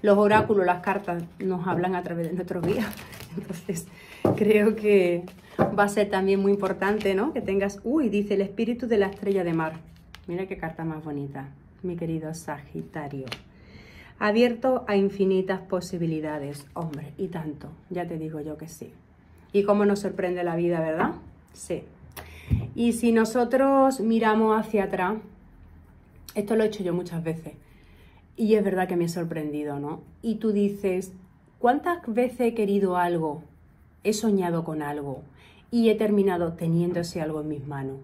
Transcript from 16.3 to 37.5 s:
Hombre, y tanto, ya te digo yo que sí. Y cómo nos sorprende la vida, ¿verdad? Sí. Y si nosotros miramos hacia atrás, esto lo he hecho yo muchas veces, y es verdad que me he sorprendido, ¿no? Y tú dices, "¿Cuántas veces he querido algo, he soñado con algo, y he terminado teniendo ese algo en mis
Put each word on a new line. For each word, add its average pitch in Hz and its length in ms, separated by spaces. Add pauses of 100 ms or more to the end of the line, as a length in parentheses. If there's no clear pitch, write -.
Hombre, 151 420
y 185 100
tanto, 156 420 (200)
ya 175 180
te 170 100
digo 156 220
yo 151 180
que 160 100
sí. - 260 (580)
Y 202 120
cómo 208 220
nos 202 140
sorprende 180 440
la 170 120
vida, 175 240
¿verdad? 160 360 (360)
Sí. - 320 (920)
Y 233 180
si 233 180
nosotros 254 880
miramos 220 600
hacia 214 260
atrás, 185 300 (1200)
esto 214 200
lo 220 80
he 214 40
hecho 214 160
yo 175 100
muchas 175 300
veces, 160 300 (840)
y 220 200
es 202 80
verdad 185 240
que 180 80
me 170 100
he 170 40
sorprendido, 151 720
¿no? 147 220 (200)
Y 226 140
tú 214 160
dices, 196 640 (460)
"¿Cuántas 302 480
veces 247 340
he 233 140
querido 196 420
algo, 170 460 (600)
he 208 100
soñado 180 500
con 156 180
algo, 143 400 (480)
y 226 200
he 208 60
terminado 196 580
teniendo 170 460
ese 170 220
algo 156 200
en 151 80
mis 139 180